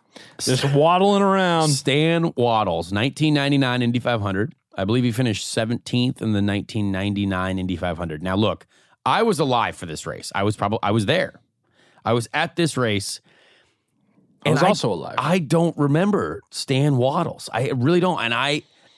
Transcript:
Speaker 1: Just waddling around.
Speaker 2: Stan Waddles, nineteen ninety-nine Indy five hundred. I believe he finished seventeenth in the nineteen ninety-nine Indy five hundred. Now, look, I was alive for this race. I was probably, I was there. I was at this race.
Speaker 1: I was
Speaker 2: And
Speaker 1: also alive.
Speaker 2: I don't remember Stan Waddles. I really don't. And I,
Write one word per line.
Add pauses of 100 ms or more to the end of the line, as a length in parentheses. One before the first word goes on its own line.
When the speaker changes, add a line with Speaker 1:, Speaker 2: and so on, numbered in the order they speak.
(380)
Speaker 1:
Just (100)
waddling
around.
Speaker 2:
Stan
Waddles,
nineteen
ninety-nine
Indy
five
hundred. (200)
I
believe
he
finished
seventeenth
in
the
nineteen
ninety-nine
Indy
five
hundred.
Now,
look, (380)
I
was
alive
for
this
race.
I
was
probably,
I
was
there. (640)
I
was
at
this
race. (1200)
Speaker 1:
I
was
Speaker 2:
And
Speaker 1:
also
alive.
Speaker 2:
I
don't
remember
Stan
Waddles.
I
really
don't.
And
I, (360)